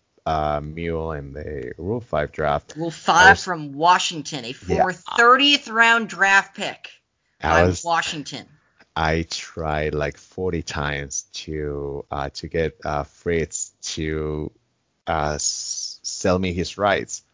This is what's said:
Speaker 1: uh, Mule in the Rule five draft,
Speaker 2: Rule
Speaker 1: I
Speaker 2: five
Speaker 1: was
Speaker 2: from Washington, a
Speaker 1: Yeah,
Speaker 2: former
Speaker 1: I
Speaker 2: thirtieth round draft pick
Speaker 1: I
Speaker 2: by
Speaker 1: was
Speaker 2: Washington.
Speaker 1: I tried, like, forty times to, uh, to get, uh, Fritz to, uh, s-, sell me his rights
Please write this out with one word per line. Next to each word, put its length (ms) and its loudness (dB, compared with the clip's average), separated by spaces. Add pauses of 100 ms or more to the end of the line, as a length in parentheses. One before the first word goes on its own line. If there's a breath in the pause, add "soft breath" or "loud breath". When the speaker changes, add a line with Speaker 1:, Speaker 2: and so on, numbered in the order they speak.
(260)
Speaker 1:
uh, 360 0
Mule 500 -6
in 200 -10
the 440 -10
Rule 240 -6
five 300 -2
draft, 460 -2
Speaker 2:
Rule 120 -6
Speaker 1:
I 20 -6
Speaker 2:
five 400 6
Speaker 1:
was 140 4
Speaker 2:
from 280 -6
Washington, 720 0
a 40 -10
Speaker 1:
Yeah, 60 -10
Speaker 2:
former 400 0 (140)
Speaker 1:
I 80 -8
Speaker 2:
thirtieth 500 6
round 420 4
draft 480 2
pick 340 -8 (520)
Speaker 1:
I 200 4
Speaker 2:
by 40 6
Speaker 1:
was 160 0
Speaker 2:
Washington. 640 -4 (500)
Speaker 1:
I 320 2
tried, 640 -4
like, 260 -2
forty 440 -6
times 720 -6
to, 800 -8
uh, 220 -6
to 120 -12
get, 380 -2
uh, 180 -2
Fritz 720 -4 (220)
to, 580 -4 (560)
uh, 260 0
s-, 680 -6
sell 360 0
me 140 -2
his 240 -4
rights 460 0 (120)